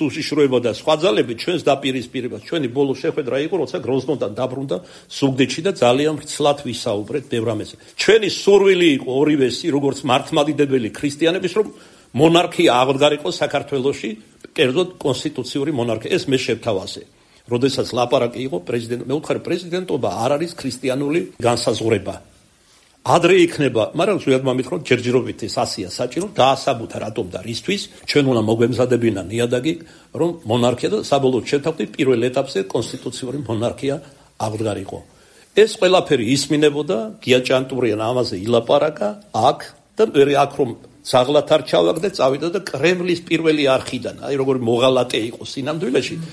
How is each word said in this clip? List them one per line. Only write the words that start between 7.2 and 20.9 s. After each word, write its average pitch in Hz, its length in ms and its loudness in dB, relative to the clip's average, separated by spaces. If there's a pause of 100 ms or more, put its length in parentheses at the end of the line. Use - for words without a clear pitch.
ბევრ 117 240 -2
ამაზე. 95 200 -8 (200)
ჩვენი 208 340 4 (140)
სურვილი 190 440 6 (120)
იყო 127 120 -6 (120)
ორივესი, 139 480 2
როგორც 139 320 0
მართლმადიდებელი 139 880 2
ქრისტიანების, 165 640 -2
რომ 214 120 2 (520)
მონარქია 170 520 4 (120)
აღდგარიყო 147 480 2
საქართველოში, 139 800 -2 (420)
კერძოდ, 131 380 0 (100)
კონსტიტუციური 139 720 -4
მონარქია. 120 400 -4
ეს 185 160 0
მე 131 180 2
შევთავაზე. 104 560 -4 (460)
როდესაც 123 480 0
ლაპარაკი 120 480 0
იყო 135 140 -4 (100)
პრეზიდენტ-, 120 400 -6
მე 135 60 -4 (100)
ვთხარ, - 160 -2
პრეზიდენტობა 175 680 -4 (140)
არ 127 120 0
არის 170 160 -4
ქრისტიანული 135 680 -4 (200)